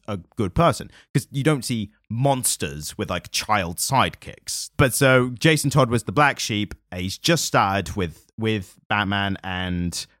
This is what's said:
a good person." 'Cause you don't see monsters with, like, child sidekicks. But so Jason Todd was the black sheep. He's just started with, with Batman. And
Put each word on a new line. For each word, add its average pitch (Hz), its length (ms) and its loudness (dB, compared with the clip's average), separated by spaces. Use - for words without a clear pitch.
a 104 80 -4
good 98 180 -2
person." - 380 2
'Cause - 160 -2
you 135 140 -4
don't 147 200 2
see 110 280 -4
monsters 117 880 -2
with, 87 120 -4
like, 87 200 -4
child 90 460 -2
sidekicks. - 1000 -4
But 135 180 4
so 127 360 6
Jason 147 400 2
Todd 131 200 4
was 120 140 0
the 98 80 -8
black 139 280 2
sheep. 104 340 -4
He's 92 260 -6
just 165 260 0
started 98 520 0
with, 87 400 -6
with 110 420 -4
Batman. 101 560 0
And 90 600 -4